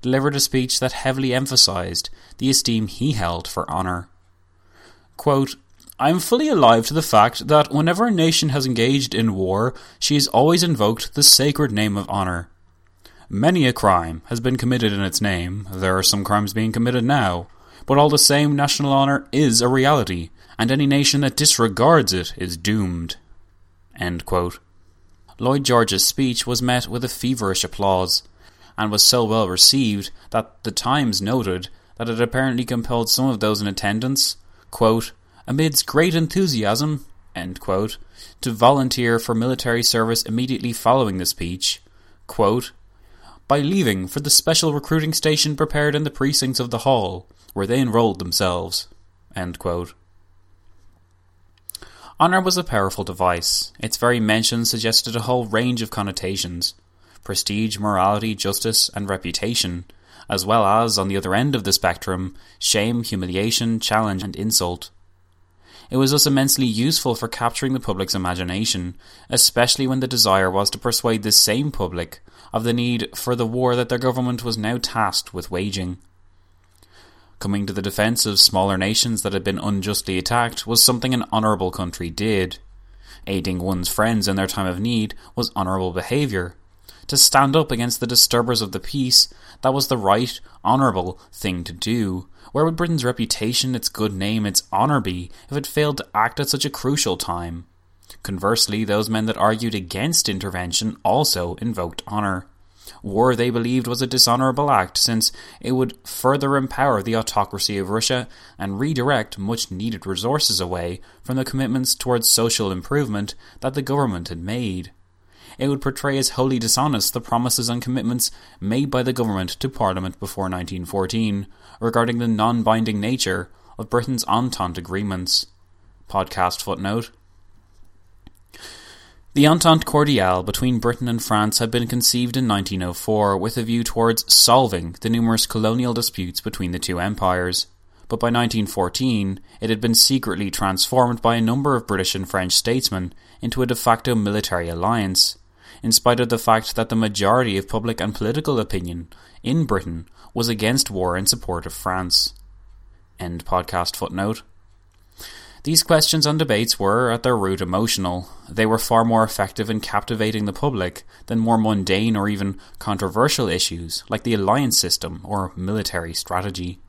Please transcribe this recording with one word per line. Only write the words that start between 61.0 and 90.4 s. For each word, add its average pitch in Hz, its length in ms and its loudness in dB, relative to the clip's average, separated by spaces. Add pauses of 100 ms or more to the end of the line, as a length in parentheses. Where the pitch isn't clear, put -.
the 98 80 -2
other 92 180 -2
end 135 220 2
of 104 80 -4
the 98 80 0
spectrum, 92 640 -2 (240)
shame, 113 420 0
humiliation, 110 760 -2
challenge, 107 420 0
and 98 140 -8
insult. 90 540 -2 (1000)
It 127 60 -2
was 135 160 4
thus 147 140 4
immensely 135 400 2
useful 120 500 0
for - 100 -6
capturing 123 460 -2
the 131 80 -2
public's 95 340 -4
imagination, 90 800 -4 (320)
especially 123 600 2
when 131 100 -2
the 131 80 -2
desire 101 440 2
was 98 200 0
to - 80 -10
persuade 113 460 -2
this 107 120 2
same 135 360 2
public 87 500 -6 (300)
of 110 100 -2
the 117 100 0
need 120 440 -2
for - 180 -2
the 120 100 -2
war 123 300 0
that 120 140 0
their 123 100 -2
government 123 460 -2
was 113 120 -4
now 110 220 -2
tasked - 560 -4
with 90 160 -8
waging. 92 480 -4 (1400)
Coming 101 260 -2
to 98 80 -8
the 98 80 -4
defence 104 420 0
of 104 160 2
smaller 95 380 4
nations 107 440 0
that 98 120 -2
had 90 100 -2
been 95 140 -2
unjustly 98 580 -2
attacked 117 500 -2
was 117 160 2
something 127 300 2
an 120 180 -2
honourable 104 400 0
country 87 380 -6
did. 98 500 -2 (680)
Aiding 95 320 -2
one's 90 300 -2
friends 107 400 0
in 95 80 0
their 95 100 0
time 95 200 -4
of 90 140 -4
need 110 340 -2 (200)
was 117 200 -4
honourable 92 380 -2
behaviour. 95 640 -2 (540)
To 143 100 0
stand 135 360 6
up 156 160 4
against 120 300 -2
the 120 60 -2
disturbers 120 560 2
of 101 100 -6
the 98 80 -4
peace, - 480 2 (320)
that 131 140 2
was 135 140 0
the 131 100 0
right, 107 420 2 (240)